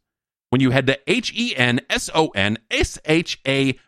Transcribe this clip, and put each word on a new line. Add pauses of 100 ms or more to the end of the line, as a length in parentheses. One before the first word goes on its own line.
(500)
when
you
head
to
H
E
N (100)
S
O
N (120)
S (100)
H
A (120)